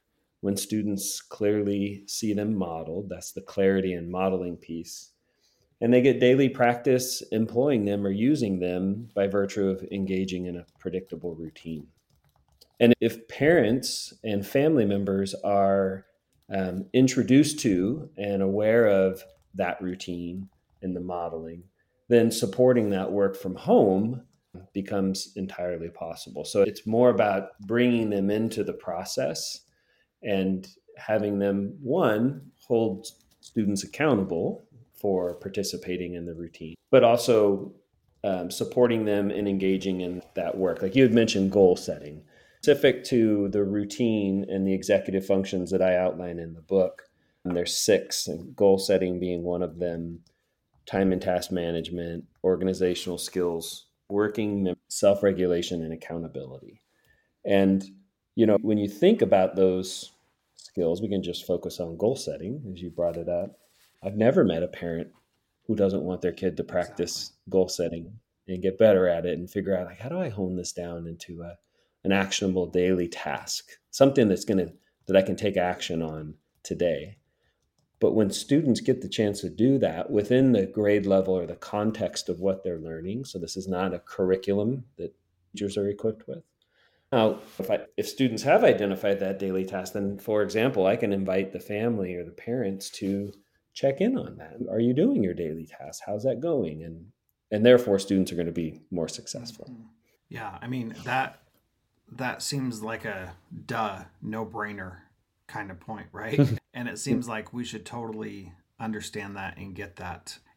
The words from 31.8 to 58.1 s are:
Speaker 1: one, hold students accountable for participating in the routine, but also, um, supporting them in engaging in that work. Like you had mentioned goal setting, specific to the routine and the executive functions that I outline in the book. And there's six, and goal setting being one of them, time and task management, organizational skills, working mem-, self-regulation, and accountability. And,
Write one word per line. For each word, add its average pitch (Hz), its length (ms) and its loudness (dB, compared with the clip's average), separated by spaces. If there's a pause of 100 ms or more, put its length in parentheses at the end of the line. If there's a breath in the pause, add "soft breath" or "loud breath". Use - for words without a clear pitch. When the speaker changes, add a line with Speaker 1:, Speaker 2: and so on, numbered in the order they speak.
Speaker 1:
one, 135 720 0 (160)
hold 113 400 0 (340)
students 101 440 -4
accountable 110 800 0 (280)
for 92 420 -2
participating 90 800 -6
in 85 120 -10
the 85 80 -10
routine, 82 400 -14 (160)
but 131 140 10
also, 110 680 4 (480)
um, 92 280 -2
supporting 117 560 2
them 101 240 2
in 104 160 -2
engaging 95 560 0
in 90 200 -6 (120)
that 85 240 -4
work. 90 240 0
Like 98 120 -2
you 135 80 8
had 117 120 8
mentioned 107 380 4
goal 92 240 8
setting, 76 460 -10 (400 soft breath)
specific 143 420 4
to 107 460 4
the 101 120 2
routine 101 840 0
and 95 180 0
the 95 60 2
executive 95 520 2
functions 95 460 0
that 92 120 2
I 92 140 4
outline 87 440 -2
in 82 140 -10
the 82 80 -18
book. 92 400 0 (420)
And 90 100 -2
there's 87 220 -2
six, - 500 0
and 76 300 -10
goal 98 220 6
setting 90 420 0
being 90 240 -4
one 87 180 -2
of 85 160 -6
them, 85 420 -6 (680)
time 95 260 2
and 92 100 0
task 90 300 -2
management, 85 720 -4 (180)
organizational 90 760 0
skills, 85 680 -6 (220)
working 104 560 0
mem-, 90 120 -2 (120)
self-regulation, 90 920 2
and 80 120 -6
accountability. 78 880 -12 (640)
And, 98 400 4 (500)